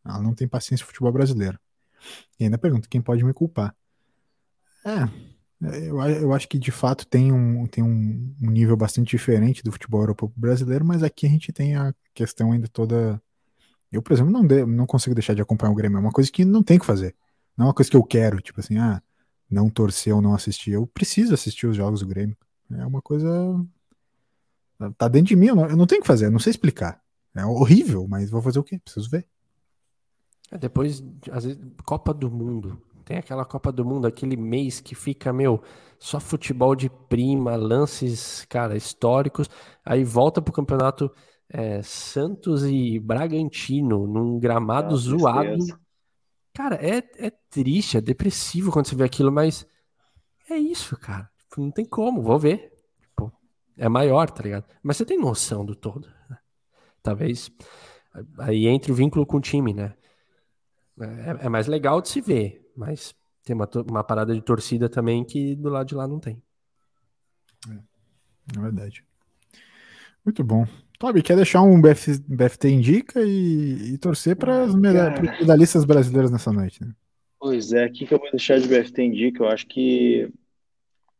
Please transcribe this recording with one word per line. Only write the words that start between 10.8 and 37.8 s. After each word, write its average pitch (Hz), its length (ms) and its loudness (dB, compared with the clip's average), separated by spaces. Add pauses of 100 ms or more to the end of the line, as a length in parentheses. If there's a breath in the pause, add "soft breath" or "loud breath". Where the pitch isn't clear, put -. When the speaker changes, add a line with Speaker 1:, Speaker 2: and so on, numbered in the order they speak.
Speaker 1:
mas 170 180 0
aqui 151 240 -2
a - 40 4
gente 156 220 0
tem 143 240 -2
a 139 180 -4 (180)
questão 113 400 -2
ainda 117 140 0
toda. 113 560 -2 (680)
Eu, 110 120 -4
por - 100 0
exemplo, 139 200 4
não 240 120 4
de-, 135 220 6
não 117 200 2
consigo 123 280 0
deixar 110 200 0
de 104 80 0
acompanhar 107 280 0
o 104 60 2
Grêmio. 104 220 0
É - 20 0
uma 107 100 0
coisa 135 220 2
que 185 120 2
não 202 180 4
tem 180 160 6
o - 20 6
que - 60 -6
fazer. 95 280 0 (420)
Não 120 100 4
é - 20 4
uma 139 60 2
coisa 131 160 4
que - 60 6
eu 123 60 10
quero, 110 380 2
tipo - 180 -14
assim, 107 200 -2
ah, 113 220 0 (480)
não 101 220 2
torcer 107 420 0
ou 104 80 4
não 104 140 4
assistir. - 380 -6
Eu 104 160 -2
preciso 208 440 0
assistir - 360 -2
os 110 80 0
jogos 101 240 -2
do 98 80 -6
Grêmio. 101 280 -6 (360)
É 123 120 -8
uma 131 160 -6
coisa. 151 280 -4 (1700)
Tá 120 80 0
dentro 143 220 4
de 208 80 4
mim, 180 100 8
eu 254 80 4
não, 160 160 4
eu 156 60 2
não 175 100 6
tenho 392 140 4
o - 20 -6
que - 60 -8
fazer, 107 180 6
eu 107 60 2
não 113 80 4
sei 220 100 0
explicar. - 500 -2 (360)
É 95 80 -6
horrível, 120 640 4
mas 101 220 -4
vou 113 120 -2
fazer 127 160 -2
o 143 60 -2
quê? 185 180 -12
Preciso 110 260 -12
ver. 160 160 -6 (1300)
Speaker 2:
É, 202 80 -16
depois, 135 460 -4 (260)
às 120 140 -8
vezes, 135 160 -10 (240)
Copa 139 280 -4
do 143 160 -4
Mundo. 117 540 -8 (220)
Tem 160 120 -10
aquela 135 280 -8
Copa - 260 -6
do 123 140 -4
Mundo, 127 220 -4
aquele 131 300 -4
mês 123 440 -6
que - 140 -18
fica, 135 380 -8
meu, 127 300 0 (380 soft breath)
só - 180 -8
futebol 135 560 -2
de 131 140 -4
prima, 127 640 -2
lances, 117 960 -2